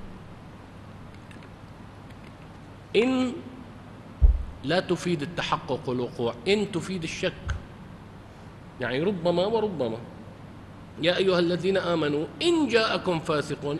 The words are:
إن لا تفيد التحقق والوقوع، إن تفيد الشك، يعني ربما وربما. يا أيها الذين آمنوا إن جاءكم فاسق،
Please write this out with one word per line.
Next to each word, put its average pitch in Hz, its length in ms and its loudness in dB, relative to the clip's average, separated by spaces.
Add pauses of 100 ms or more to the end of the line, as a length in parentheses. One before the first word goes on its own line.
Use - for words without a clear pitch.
(3000)
إن 254 380 4 (1300)
لا 160 160 4
تفيد 175 420 0
التحقق 147 680 -2
والوقوع، 123 460 0 (140)
إن 202 240 4
تفيد 175 320 -2
الشك، 170 300 -2 (1500)
يعني 127 220 0
ربما 175 420 2
وربما. 190 520 0 (1040)
يا 170 160 4
أيها 185 220 6
الذين 175 380 4
آمنوا 156 480 2 (160)
إن 320 260 6
جاءكم 202 520 4
فاسق، 147 600 0